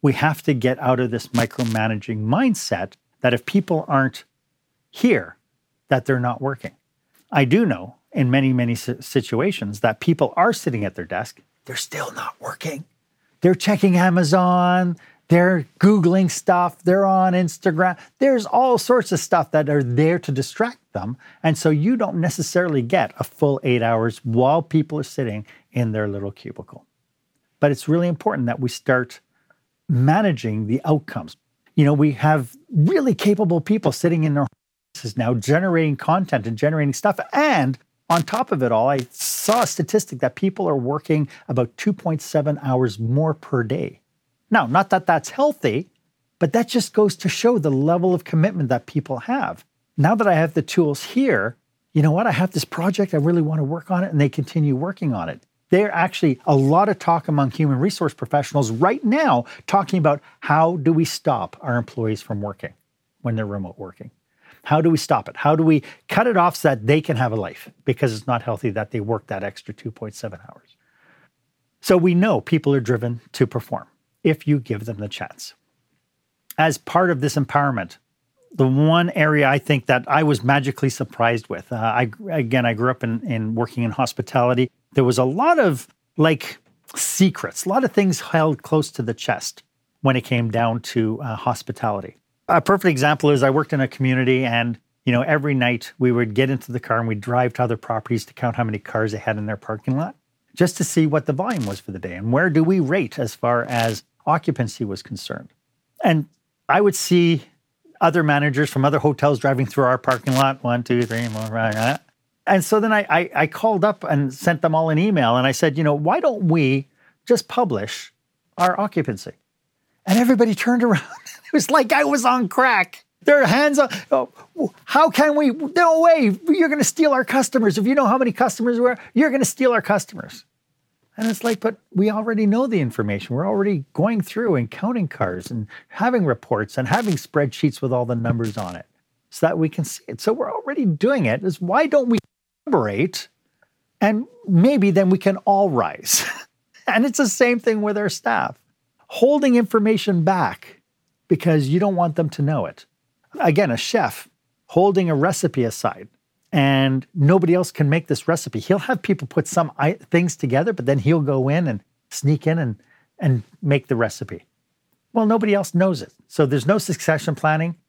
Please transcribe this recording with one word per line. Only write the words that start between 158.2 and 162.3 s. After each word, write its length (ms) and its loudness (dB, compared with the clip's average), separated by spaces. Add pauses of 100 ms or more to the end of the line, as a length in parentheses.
recipe. 320 -2
He'll 200 0
have 220 -4
people 280 -4
put 180 -2
some 300 0
i-, 160 0
things 420 -2
together, 380 0
but 120 -6
then 140 2
he'll 220 2
go 260 0
in 200 0
and 140 -4 (280)
sneak 380 -2